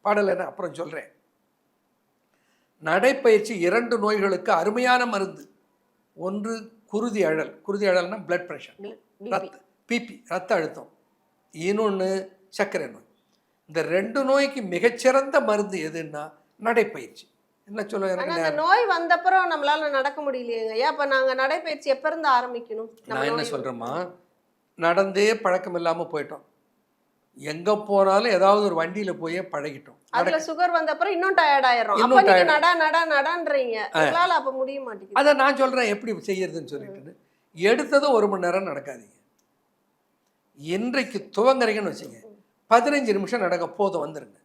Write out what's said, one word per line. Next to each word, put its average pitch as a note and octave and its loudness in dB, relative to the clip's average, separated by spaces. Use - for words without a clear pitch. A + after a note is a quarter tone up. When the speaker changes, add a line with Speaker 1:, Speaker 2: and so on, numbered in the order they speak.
Speaker 1:
பாடல் G#3 2
என்ன F3+ -2
அப்புறம் D#3 -10
சொல்றேன். D#3 -12
நடைப்பயிற்சி A3 2
இரண்டு A3+ 0
நோய்களுக்கு G3+ 0
அருமையான A#3+ 2
மருந்து. F#3+ -6
ஒன்று G#3 -8
குருதி G#3+ -2
அழல், D#3 -2
குருதி G3+ -2
அழல்னா F#3 0
பிளட் F3+ -2
பிரஷர், - -14
Speaker 2:
ப்ள-, G#3+ -16
பி - -
பி. G3+ -12
Speaker 1:
ரத்த, F#3+ -6
பி A#3 -2
பி, - -18
ரத்த F#3 -4
அழுத்தம். D3+ -4
இன்னொன்னு F#3+ -2
சர்க்கரை G3 -4
நோய். - -20
இந்த D#3+ -6
ரெண்டு G3+ -2
நோய்க்கு C#4 2
மிகச்சிறந்த B3+ 2
மருந்து G3+ -2
எதுன்னா D#3 -8
நடைப்பயிற்சி. G#3 -2
என்ன G#3 -8
சொல்ல G3 -4
எனக்கு F#3 -4
Speaker 2:
ஆனா E4+ -2
அந்த - 0
Speaker 1:
நேரம் D4+ -2
Speaker 2:
நோய் A4 4
வந்தப்புறம் F4 2
நம்மளால D4+ 0
நடக்க C#4 -2
முடியலையேங்க A#3+ -6
ஐயா. B3 0
அப்ப D4+ -2
நாங்க C4 2
நடைப்பயிற்சி D4 -2
எப்ப C4+ 0
இருந்து D#4 -2
ஆரம்பிக்கணும்? A#3 -2
நம்ம B3+ -4
Speaker 1:
நான் - -
என்ன A#3 -2
Speaker 2:
நோய் - -6
Speaker 1:
சொல்றேம்மா, C3 -8
நடந்தே G3 2
பழக்கம் F#3 -2
இல்லாம E3+ -2
போயிட்டோம். D3 -8
எங்க E3+ -2
போனாலும் G3+ 4
ஏதாவது G3 4
ஒரு E3 0
வண்டியில F#3 -4
போயே E3 -6
பழகிட்டோம். D3 -10
Speaker 2:
அதுல A#3+ 0
Speaker 1:
நடக்க D#4+ -2
Speaker 2:
சுகர் F4 0
வந்த D#4+ 0
அப்புறம் F4 -2
இன்னும் F#4 0
டயர்ட் C#4+ 4
ஆயிடுறோம். A3+ 2
Speaker 1:
இன்னும் B3 6
Speaker 2:
அப்ப B3+ 10
நீங்க F#3 8
Speaker 1:
டயர்ட். - 6
Speaker 2:
நட, D#4+ 4
நட, D#4+ 2
நடன்றீங்க. C#4+ -2
Speaker 1:
ஆ. - 2
Speaker 2:
உங்களால E4+ 2
அப்ப C#4+ 0
முடிய C4 -6
மாட்டேங்குது. G3+ -14
Speaker 1:
அதை C#4+ 6
நான் C4+ 4
சொல்றேன் B3+ 0
எப்படி A3 -6
செய்யறதுன்னு E3+ -6
சொல்லிட்டுன்னு. D#3+ -14
எடுத்ததும் C4+ 2
ஒரு G#3 4
மணி F#3+ -2
நேரம் F#3 -2
நடக்காதீங்க. C3+ -12
இன்றைக்கு G3+ -4
துவங்குறீங்கன்னு A3 2
வச்சுங்க, - -16
பதினஞ்சு A#3+ 4
நிமிஷம் G3 -2
நடக்க E3+ -2
போதும், E3+ -2
வந்துருங்க. D3 -16